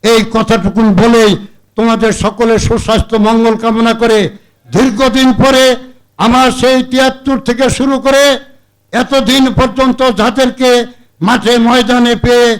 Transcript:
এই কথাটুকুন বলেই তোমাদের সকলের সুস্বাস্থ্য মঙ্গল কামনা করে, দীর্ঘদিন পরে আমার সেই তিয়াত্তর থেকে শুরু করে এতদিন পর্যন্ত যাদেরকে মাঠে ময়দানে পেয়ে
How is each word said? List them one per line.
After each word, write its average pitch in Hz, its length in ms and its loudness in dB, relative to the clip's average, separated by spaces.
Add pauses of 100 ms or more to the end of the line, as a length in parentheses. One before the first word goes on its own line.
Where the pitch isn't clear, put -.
এই 226 160 2 (120)
কথাটুকুন 220 600 -2
বলেই 220 380 2 (440)
তোমাদের 226 360 0
সকলের 220 540 -2
সুস্বাস্থ্য 226 500 -2
মঙ্গল 226 400 2
কামনা 226 380 0
করে, 226 240 2 (500)
দীর্ঘদিন 254 640 0
পরে 262 320 2 (520)
আমার 247 360 2
সেই 254 300 0
তিয়াত্তর 262 560 -2
থেকে 240 320 -2
শুরু 277 280 -2
করে 277 240 0 (720)
এতদিন 262 520 0 (140)
পর্যন্ত 254 420 -2 (160)
যাদেরকে 247 540 0 (520)
মাঠে 233 360 0
ময়দানে 240 580 2
পেয়ে 240 320 2 (120)